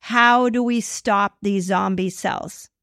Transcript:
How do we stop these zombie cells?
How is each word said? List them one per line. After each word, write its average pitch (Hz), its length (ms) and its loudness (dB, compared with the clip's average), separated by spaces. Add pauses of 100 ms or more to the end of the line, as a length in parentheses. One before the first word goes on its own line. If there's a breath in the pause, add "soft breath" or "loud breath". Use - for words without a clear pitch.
How 240 480 4
do 240 160 0
we 240 160 0
stop 202 600 -2
these 196 240 -2
zombie 190 440 -2
cells? - 600 -8 (120)